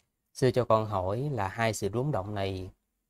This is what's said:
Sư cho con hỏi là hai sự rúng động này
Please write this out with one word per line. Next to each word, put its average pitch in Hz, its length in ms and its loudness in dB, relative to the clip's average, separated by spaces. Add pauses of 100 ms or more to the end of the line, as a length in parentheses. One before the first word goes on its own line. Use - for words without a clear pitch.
(340)
Sư 127 180 4
cho 117 140 2
con 110 200 4
hỏi 104 480 -2
là 101 140 -2
hai 113 260 0
sự 101 200 -2
rúng 131 180 0
động 104 240 -4
này 95 340 -4 (400)